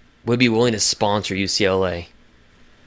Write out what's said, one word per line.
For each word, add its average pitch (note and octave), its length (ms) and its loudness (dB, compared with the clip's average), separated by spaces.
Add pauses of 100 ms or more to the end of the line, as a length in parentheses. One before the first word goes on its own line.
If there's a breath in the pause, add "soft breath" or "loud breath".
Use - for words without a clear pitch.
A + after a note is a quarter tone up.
(260)
would A#2 140 0
be B2 100 4
willing A2+ 240 2
to G#2 60 -4
sponsor G2+ 560 -2
U G2 100 -2
C G2+ 200 -2
L F#2+ 200 2
A? F2 220 -6 (800)